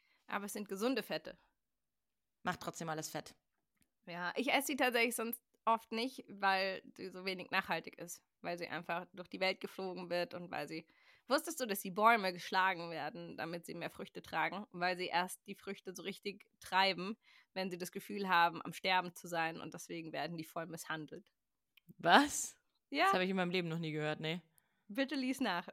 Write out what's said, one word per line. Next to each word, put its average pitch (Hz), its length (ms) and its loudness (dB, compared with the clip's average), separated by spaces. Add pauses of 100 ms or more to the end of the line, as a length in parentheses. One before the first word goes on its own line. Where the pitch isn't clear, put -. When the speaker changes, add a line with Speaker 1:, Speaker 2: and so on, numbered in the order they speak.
(260)
Speaker 1:
Aber 196 200 -2
es 202 60 -8
sind 208 160 -6
gesunde 214 340 0
Fette. - 360 -6 (1040)
Speaker 2:
Macht 180 180 -2
trotzdem 165 280 -6
alles 156 200 -4
fett. - 260 -8 (720)
Speaker 1:
Ja, 175 300 -4
ich 247 160 2
esse 269 160 2
sie 294 80 -2
tatsächlich 240 380 4
sonst 233 260 -4 (240)
oft 226 280 2
nicht, 233 360 -4
weil 196 540 2 (140)
sie 190 140 -8
so 185 140 -12
wenig 185 260 -4
nachhaltig 180 480 -2
ist. - 240 -12 (180)
Weil 175 180 -4
sie 175 100 -6
einfach 170 440 -4
durch 180 160 -14
die 180 120 -8
Welt 190 200 2
geflogen 185 500 -8
wird 175 240 0
und 180 160 -10
weil 147 160 -4
sie, 160 200 -8 (420)
wusstest 311 320 0
du, 262 60 0
dass 202 140 -2
die 196 100 -6
Bäume 208 420 6
geschlagen 180 580 0
werden, 160 460 -6
damit 165 280 -6
sie - 100 -10
mehr 202 160 -6
Früchte 185 320 -12
tragen? 170 500 -2
Weil 180 240 0
sie 180 100 -4
erst - 400 -2
die 196 80 -10
Früchte 196 400 -10
so 185 80 -12
richtig 196 440 -10 (120)
treiben, 190 580 2 (380)
wenn 190 160 -2
sie 175 80 -6
das 180 140 -6
Gefühl 202 360 -4
haben, 170 360 6
am - 80 -6
Sterben 185 420 2
zu - 140 -14
sein 165 320 -2
und 160 140 -10
deswegen 165 380 -8
werden 156 240 -4
die 156 80 -8
voll 165 220 -6
misshandelt. 160 640 -10 (680)
Speaker 2:
Was? 247 580 6 (340)
Speaker 1:
Ja. 294 140 4
Speaker 2:
Das 392 100 8
habe 185 100 6
ich 190 60 0
in 190 60 2
meinem 175 140 4
Leben 175 180 2
noch 160 100 0
nie 160 140 -2
gehört, 151 280 0
nee. 160 200 -2 (500)
Speaker 1:
Bitte 269 260 0
lies 262 240 0
nach. 190 320 0